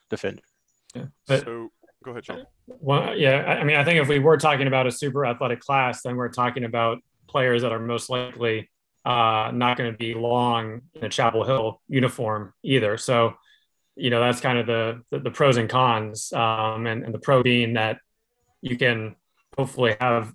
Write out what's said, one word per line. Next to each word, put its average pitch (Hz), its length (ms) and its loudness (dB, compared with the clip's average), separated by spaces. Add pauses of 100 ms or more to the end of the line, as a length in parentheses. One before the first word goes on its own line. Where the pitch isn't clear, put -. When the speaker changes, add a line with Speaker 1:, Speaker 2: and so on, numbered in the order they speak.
Speaker 1:
defender. - 340 -6 (520)
Speaker 2:
Yeah, - 120 -12 (200)
but 135 180 0
Speaker 3:
So, 117 260 -10 (320)
go 127 100 -14
ahead, 120 120 -12
Sean. - 220 -12 (200)
Speaker 2:
Well, 151 480 -2
yeah, 139 320 4
I, 160 100 0
I - 80 -2
mean, 151 120 4
I 143 80 4
think 165 160 4
if 135 80 2
we 147 100 4
were 151 200 6
talking 143 280 2
about 131 200 2
a 123 40 0
super 139 360 -4
athletic 120 340 -2
class, 131 400 0
then 123 160 -6
we're 123 140 -4
talking 123 340 -2
about 117 340 0 (280)
players 127 340 2
that 117 120 0
are 113 60 -4
most 117 300 -4
likely, 123 600 -4 (340)
uh, 113 480 2
not 123 240 0
gonna 120 160 -4
be 113 220 -8
long 117 680 0 (140)
in - 100 -10
a 104 60 -6
Chapel 113 340 2
Hill 113 440 -2
uniform 110 760 -4
either. 110 340 0
So, 117 380 2 (600)
you 135 120 -4
know, 117 120 2
that's 120 200 2
kind 127 160 0
of 120 100 0
the, 113 440 -2
the, 143 80 -6
the 131 120 -6
pros 135 280 4
and 113 100 0
cons, 110 640 0
um, 110 540 -2
and, 117 180 -4
and 117 80 -10
the 110 60 -8
pro 135 240 2
being 120 320 2
that 110 240 0 (640)
you 123 160 -6
can 113 360 0 (440)
hopefully 127 420 0
have, 117 340 0